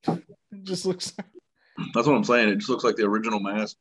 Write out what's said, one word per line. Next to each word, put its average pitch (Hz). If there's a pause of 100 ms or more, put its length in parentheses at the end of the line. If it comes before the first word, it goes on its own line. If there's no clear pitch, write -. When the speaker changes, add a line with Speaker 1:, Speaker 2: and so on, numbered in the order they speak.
Speaker 1:
It -
just 185
looks 180 (800)
Speaker 2:
That's 120
what 143
I'm 107
saying. 117
It 98
just 104
looks 123
like 110
the 110
original 110
mask 104